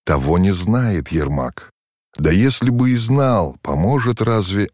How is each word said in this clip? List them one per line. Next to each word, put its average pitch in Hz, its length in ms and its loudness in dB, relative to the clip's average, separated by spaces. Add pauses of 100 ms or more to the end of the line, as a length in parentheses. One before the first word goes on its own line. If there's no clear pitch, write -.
того 73 320 0
не 95 140 4
знает 98 580 -2
Ермак. 69 640 -4 (460)
Да - 120 0
если 120 400 2
бы 127 220 2
и 123 60 2
знал, 117 640 0
поможет 117 600 -2
разве 104 520 0